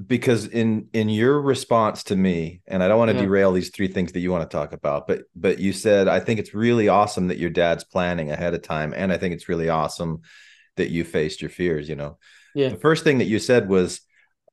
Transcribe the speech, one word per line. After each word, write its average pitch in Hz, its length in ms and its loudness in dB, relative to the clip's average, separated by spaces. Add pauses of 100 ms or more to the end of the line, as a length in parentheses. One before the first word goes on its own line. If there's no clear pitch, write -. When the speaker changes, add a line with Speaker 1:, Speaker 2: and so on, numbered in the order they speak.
Speaker 1:
because 117 400 0
in, 110 460 -2
in 110 160 0
your 120 320 2
response 113 640 0
to 107 100 -2
me, 87 540 0
and 92 160 0
I 92 40 4
don't 107 100 4
wanna 113 160 4
Speaker 2:
Yeah. - 80 0
Speaker 1:
derail 98 300 4
these 92 180 -2
three 98 180 -4
things 92 240 -4
that 90 80 -6
you 90 100 -2
wanna 85 160 -2
talk 73 260 -6
about, 73 360 -4
but, - 140 -2 (120)
but 87 240 0
you 95 140 0
said, 101 340 2
"I 92 140 2
think 110 180 -2
it's - 160 -8
really 113 340 2
awesome 95 400 2
that 80 100 -4
your 85 120 -2
dad's 85 320 0
planning 87 480 -4
ahead 85 240 -4
of 80 80 -6
time, 78 340 -6
and 95 160 -2
I 95 60 -2
think 90 160 -4
it's - 140 -12
really 82 200 -2
awesome 80 520 -4 (560)
that 92 140 -2
you 82 120 -2
faced 78 400 -4
your 78 80 -8
fears," 78 380 -4
you 76 80 -8
know? 73 200 -10 (380)
Speaker 2:
Yeah. 135 140 0
Speaker 1:
The 113 80 -8
first 160 260 2
thing 139 160 4
that 107 60 2
you 101 160 0
said 120 280 2
was, 92 340 2 (500)